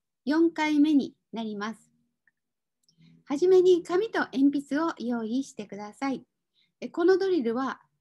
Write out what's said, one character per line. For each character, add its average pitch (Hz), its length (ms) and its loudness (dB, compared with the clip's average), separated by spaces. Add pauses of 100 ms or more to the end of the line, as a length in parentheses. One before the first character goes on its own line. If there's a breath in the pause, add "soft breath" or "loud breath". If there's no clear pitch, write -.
(240)
四 320 280 2
回 302 280 0
目 311 140 4
に - 200 0 (200)
な 226 100 -8
り 214 100 -8
ま 208 200 -8
す。 - 160 -20 (1400 soft breath)
は 285 100 -6
じ 359 100 0
め 370 140 6
に 359 220 4
紙 359 240 -2
と 440 140 -4
鉛 277 500 0
筆 285 100 -2
を 330 160 -4
用 233 260 -6
意 240 220 -4
し - 80 -16
て 208 140 -14
く 196 100 -16
だ 208 160 -14
さ 277 180 -6
い。 247 140 -8 (560)
え - 60 -10
ー、 247 40 -14
こ 330 140 -2
の 370 140 4
ド 392 100 -2
リ 339 140 0
ル 226 120 -2
は 254 260 -6 (200)